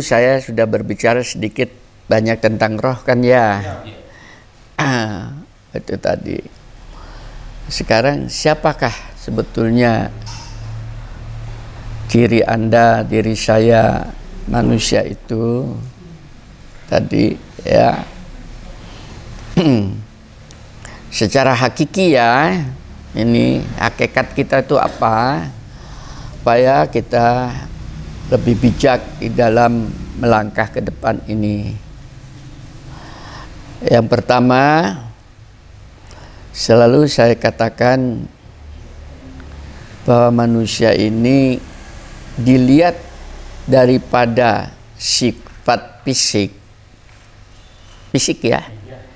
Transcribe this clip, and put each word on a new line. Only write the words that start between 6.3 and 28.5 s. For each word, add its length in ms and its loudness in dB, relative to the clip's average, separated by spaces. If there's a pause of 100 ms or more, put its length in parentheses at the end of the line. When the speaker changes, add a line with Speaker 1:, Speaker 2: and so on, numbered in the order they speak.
Speaker 1:
Sekarang 560 0
siapakah 640 -2 (240)
sebetulnya 960 0 (2000)
diri 320 4
Anda, 600 4
diri 320 0
saya, 680 4 (460)
manusia 560 2
itu 680 -4 (1160)
tadi, 420 0 (320)
ya? 400 4 (1500)
<clears throat> 460 2 (1120)
Secara 400 2
hakiki 640 2
ya, 400 4 (560)
ini 480 2 (160)
hakikat 560 -2
kita 320 0
itu 160 2
apa? 640 0 (960)
Supaya 480 4
kita 640 0 (800)
lebih 240 2